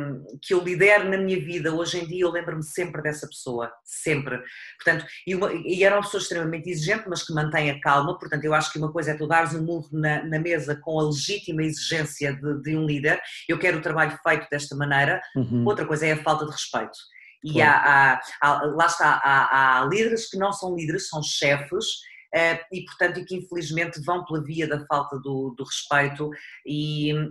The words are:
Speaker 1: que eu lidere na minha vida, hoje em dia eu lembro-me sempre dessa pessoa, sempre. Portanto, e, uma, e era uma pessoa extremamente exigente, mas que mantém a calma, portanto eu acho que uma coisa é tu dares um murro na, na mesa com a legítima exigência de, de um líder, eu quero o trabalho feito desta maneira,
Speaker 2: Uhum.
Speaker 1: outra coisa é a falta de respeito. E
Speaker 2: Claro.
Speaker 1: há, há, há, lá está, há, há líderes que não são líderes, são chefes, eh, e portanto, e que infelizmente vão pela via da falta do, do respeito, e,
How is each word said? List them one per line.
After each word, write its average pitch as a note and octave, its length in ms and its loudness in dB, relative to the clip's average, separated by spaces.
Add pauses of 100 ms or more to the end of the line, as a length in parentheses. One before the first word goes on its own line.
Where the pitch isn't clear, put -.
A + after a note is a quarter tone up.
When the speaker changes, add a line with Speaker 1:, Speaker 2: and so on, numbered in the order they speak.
(420)
Speaker 1:
que - 120 -2
eu F3+ 80 4
lidere F#3 480 4
na F#3+ 80 0
minha F#3+ 260 0
vida, D#3+ 300 -4
hoje E3 260 -2
em E3+ 80 -6
dia F3+ 160 -4
eu E3+ 80 2
lembro-me E3 320 -4
sempre D#3 380 -6
dessa D3+ 260 -6
pessoa, A#2 440 -8 (120)
sempre. C#3 560 -4 (420)
Portanto, D#3+ 240 2 (200)
e, F#3 100 -2
uma, F3+ 160 0
e F3 320 0
era G3 120 8
uma G3+ 80 2
pessoa G3+ 180 -4
extremamente E3 480 -4
exigente, F3+ 400 -2
mas E3+ 140 -4
que E3 100 -8
mantém D3+ 380 0
a C#3+ 100 -6
calma, D3 360 4
portanto D3+ 280 -6
eu D#3 80 0
acho D#3 180 2
que - 60 -8
uma D3+ 160 -2
coisa D#3+ 180 -2
é D3+ 60 -4
tu D3+ 100 -4
dares E3 280 2
um D#3+ 100 -2
murro E3 260 -4
na, D3+ 320 0
na D#3+ 160 -2
mesa D#3 360 -2
com D#3 240 -2
a D#3 60 2
legítima D#3 580 -2
exigência D#3 720 -2
de, C#3+ 280 -4
de D#3 160 -2
um D#3 80 0
líder, D3+ 340 0 (300)
eu E3 100 2
quero E3+ 200 2
o - 20 -8
trabalho D#3 440 0
feito D#3 260 2
desta C#3+ 240 -6
maneira, C#3+ 440 2 (160)
Speaker 2:
Uhum. B2 300 2
Speaker 1:
outra G#3 200 2
coisa D3+ 200 0
é D#3 80 4
a D3+ 100 -4
falta D3+ 220 2
de - 60 -6
respeito. - 460 -6 (460)
E D3+ 100 -6
Speaker 2:
Claro. D3+ 180 8
Speaker 1:
há, C#3 420 8
há, B2+ 80 -4 (200)
há, C#3+ 240 4
lá D3+ 200 2
está, D#3+ 380 4
há, C3 580 4
há C3 40 2
líderes A3 440 0
que G3 80 -8
não G3 160 2
são F#3 220 -6
líderes, E3 340 -4
são D#3 140 -6
chefes, C#3+ 640 0 (500)
eh, E3 240 2 (140)
e F#3 100 -8
portanto, F3+ 360 -2
e F3+ 60 -10
que F#3 120 -8
infelizmente E3 640 -4
vão F3 220 -2
pela D#3 180 -4
via D#3+ 240 -4
da D3 180 -4
falta C#3+ 340 -2
do, C3+ 380 -6
do - 60 -8
respeito, C#3+ 640 0 (360)
e, D3+ 480 -2 (180)